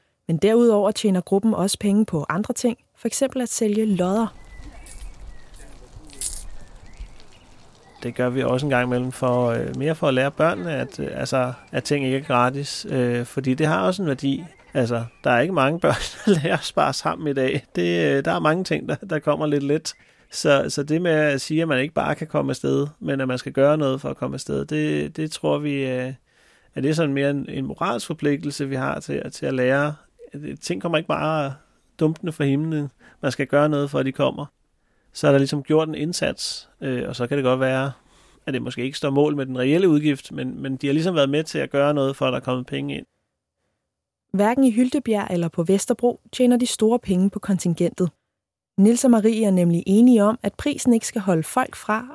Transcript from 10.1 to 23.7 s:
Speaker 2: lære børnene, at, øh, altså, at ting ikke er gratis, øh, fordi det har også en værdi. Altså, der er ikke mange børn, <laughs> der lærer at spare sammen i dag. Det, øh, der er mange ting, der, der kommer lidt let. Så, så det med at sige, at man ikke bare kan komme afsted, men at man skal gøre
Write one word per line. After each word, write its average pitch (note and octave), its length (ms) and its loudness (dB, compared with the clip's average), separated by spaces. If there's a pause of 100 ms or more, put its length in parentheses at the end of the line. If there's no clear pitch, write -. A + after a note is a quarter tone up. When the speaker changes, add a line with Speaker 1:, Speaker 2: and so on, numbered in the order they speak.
Speaker 2:
lære C3+ 160 0
børnene, F3 460 -2
at, B2+ 240 -8
øh, C#3 140 -6
altså, B2+ 380 -2 (200)
at B2+ 120 -4
ting C#3+ 200 0
ikke C3 120 0
er C3+ 60 -4
gratis, C3+ 680 0
øh, A#2+ 360 0
fordi C3 280 -2
det D3+ 120 0
har F3+ 200 0
også F#3 160 0
en E3 60 -2
værdi. C3+ 360 -2 (300)
Altså, A#2 300 0 (200)
der - 60 2
er A#2+ 100 4
ikke F3 140 0
mange D3 260 2
børn, D3 140 2 (180)
<laughs> - 220 2
der D3+ 80 2
lærer E3+ 140 0
at - 80 -6
spare C#3+ 280 0
sammen D#3 360 -4
i C#3 40 0
dag. C3 320 0 (120)
Det, F3 280 0
øh, C#3 200 0
der E3 80 0
er F3+ 80 -2
mange E3 240 0
ting, D3+ 240 -4
der, D3+ 60 -4 (160)
der D#3 80 -2
kommer D3 280 -2
lidt D3 160 0
let. D3 320 -2 (360)
Så, C#3+ 380 2
så C#3+ 140 -4
det D3+ 200 -2
med F3+ 80 2
at D3+ 300 2
sige, D#3+ 220 -2
at E3 60 0
man C3 120 2
ikke D3+ 140 -4
bare D3 200 -2
kan D#3 120 -8
komme C#3+ 240 -2
afsted, C3+ 360 0 (120)
men C#3 220 -4
at C3 80 -4
man B2+ 100 -2
skal C3+ 140 -10
gøre D3 260 4